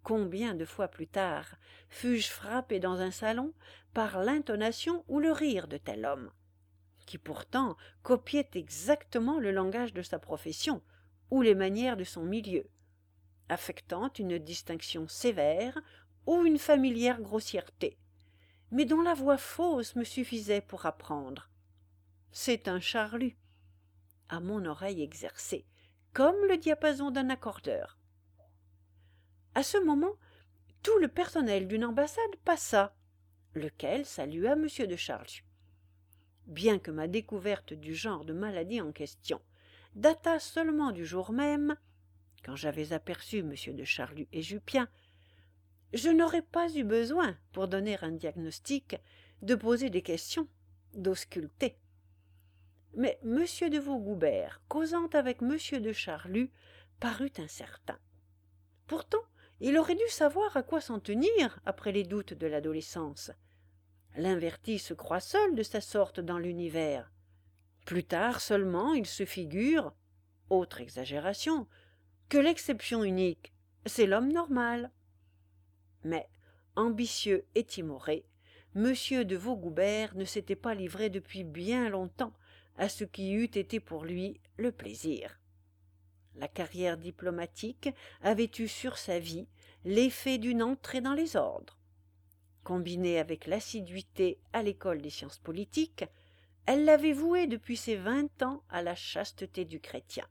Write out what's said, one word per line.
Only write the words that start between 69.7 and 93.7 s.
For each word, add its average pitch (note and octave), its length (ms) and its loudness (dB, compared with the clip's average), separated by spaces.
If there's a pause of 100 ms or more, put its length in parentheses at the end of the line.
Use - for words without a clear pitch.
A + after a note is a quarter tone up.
autre F3+ 300 2
exagération, D#3+ 840 -2 (640)
que C#4+ 100 6
l'exception C4+ 680 2
unique, F#3 480 0 (340)
c'est G#3+ 200 4
l'homme A#3 260 4
normal. B3 580 0 (1120)
Mais, D#3+ 240 -2 (460)
ambitieux G#3+ 800 2
et A3+ 100 4
timoré, D#3 640 -4 (480)
monsieur B3 500 2
de F#3+ 120 -2
Vaugoubert G3 800 0
ne F#3+ 80 -4
s'était G3 320 -4
pas A3+ 180 -4
livré F#3+ 340 -4
depuis F#3+ 360 -8
bien G3 440 0
longtemps G3 460 -4 (420)
à G3 120 0
ce - 160 -6
qui F#3+ 280 -6
eût A3 120 2
été G#3+ 360 -4
pour D#3+ 240 -10
lui F3+ 360 -6 (160)
le A#3+ 160 -2
plaisir. - 680 -8 (920)
La C#3 140 -8
carrière F3 500 -2
diplomatique F3 880 -6 (320)
avait G#3+ 380 2
eu A3+ 100 -4
sur - 300 -6
sa F3 200 -2
vie E3 300 -6 (360)
l'effet B3 520 4
d'une A#3 260 2
entrée B3+ 380 -2
dans C4+ 140 0
les D#4 220 0
ordres. - 420 -2 (840)
Combinée F3 560 0
avec D#3+ 280 -2
l'assiduité F#3 920 -2 (140)